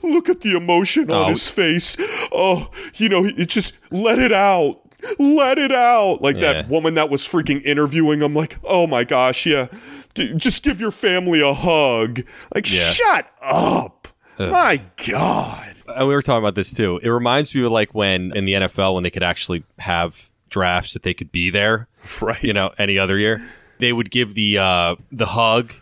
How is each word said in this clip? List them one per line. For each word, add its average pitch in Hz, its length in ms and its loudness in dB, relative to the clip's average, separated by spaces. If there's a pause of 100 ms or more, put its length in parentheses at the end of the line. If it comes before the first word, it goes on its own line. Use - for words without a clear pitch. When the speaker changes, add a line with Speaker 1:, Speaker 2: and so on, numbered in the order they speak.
Speaker 1:
"Look 339 260 2
at - 120 0
the 196 160 0
emotion 180 540 2
on 98 160 2
Speaker 2:
Oh. - 40 2
Speaker 1:
his - 200 0
face. 170 460 2 (360)
Oh, 180 380 0 (240)
you 220 140 0
know, 190 160 2
it 175 240 -2
just, - 260 -2 (160)
let 220 280 2
it 247 140 2
out. 190 480 2 (380)
Let 277 400 4
it 277 120 0
out." 240 500 4
Like 139 160 2
Speaker 2:
Yeah. 147 180 2
Speaker 1:
that 92 140 -4
woman 160 260 0
that 156 160 2
was 139 160 -2
freaking 147 360 0
interviewing 147 600 2
him, 147 120 0
like, 151 300 -4
"Oh 175 220 2
my 123 180 0
gosh, 127 420 0
yeah. 143 200 2 (480)
D-, 139 200 -4
just - 300 -2
give 220 160 -2
your 214 100 -4
family 180 500 0
a 139 140 2
hug." 127 680 0 (320)
Like, - 180 -2
Speaker 2:
Yeah. 90 80 2 (100)
Speaker 1:
shut 403 400 0 (120)
up. - 680 -2 (300)
Speaker 2:
Ugh. 92 120 -4
Speaker 1:
My 247 300 2 (260)
God. - 680 -4 (140)
Speaker 2:
And 131 200 -2
we 143 60 2
were 143 80 0
talking 120 200 2
about 101 120 0
this 98 180 -4
too. 90 300 -2
It 117 60 -2
reminds 120 460 0
me 131 100 0
of, 117 80 0
like, 110 220 0
when 95 420 0
in 98 100 -2
the 95 80 0
N 95 100 2
F - 140 -4
L, 95 160 2
when 90 100 -2
they 87 60 -2
could 87 120 -6
actually 87 400 -4 (160)
have 87 520 -4 (200)
drafts 90 440 -2
that - 80 -10
they 90 120 -4
could - 160 -12
be 87 200 -2
there, 107 360 0 (340)
Speaker 1:
Right. 113 220 -4
Speaker 2:
you 117 100 -2
know, 95 260 0
any 101 200 0
other 95 200 0
year, 107 240 0 (360)
they 120 140 0
would 117 180 -4
give 113 240 -2
the, 104 240 0
uh, 90 380 2 (160)
the 117 140 -2
hug 113 560 0